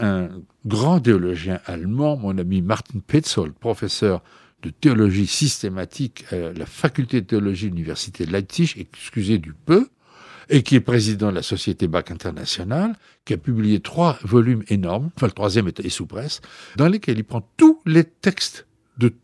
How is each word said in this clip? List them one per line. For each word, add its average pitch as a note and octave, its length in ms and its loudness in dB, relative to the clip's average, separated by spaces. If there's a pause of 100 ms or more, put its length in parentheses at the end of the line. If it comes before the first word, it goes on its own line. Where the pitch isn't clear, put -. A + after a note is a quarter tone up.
un F#2 240 0 (380)
grand B2+ 320 2
théologien F2+ 640 0
allemand, A2 520 -2
mon G2 200 -4
ami F#2 240 -2
Martin G#2 380 -4
Petzold, G2 540 -2
professeur G2+ 680 -2 (400)
de E2+ 80 -10
théologie G#2 560 4
systématique G2+ 1080 -4
à F2 220 -6
la D#2+ 140 -10
faculté B2+ 540 -2
de F#2 40 -8
théologie G2+ 400 -2
de G2+ 60 -4
l'université E2 560 -6
de D#2+ 40 -8
Leipzig, G2+ 460 -2
excusez G2+ 640 -4
du D#2 140 -10
peu, F#3+ 340 2 (640)
et C#3+ 120 6
qui C3+ 140 2
est A#2 60 6
président G#2+ 500 0
de F#2 40 -4
la E2+ 60 -2
Société F#2 460 -4
Bach D#2+ 240 0
Internationale, F#2+ 840 -6 (300)
qui - 80 -4
a F#2+ 40 -2
publié G#2+ 420 0
trois E3 420 0
volumes A#2 460 2
énormes, G2+ 480 -2
enfin C3 100 0
le G2 60 0
troisième G2+ 360 0
est, - 120 -6
est F#2 100 -6
sous - 160 -6
presse, A2+ 360 -10 (340)
dans D3 120 2
lesquels F3+ 300 0
il A2 60 -4
prend A2 340 -8
tous D#4+ 300 8
les D#3+ 160 6
textes - 640 -6 (320)
de A#2+ 120 4 (120)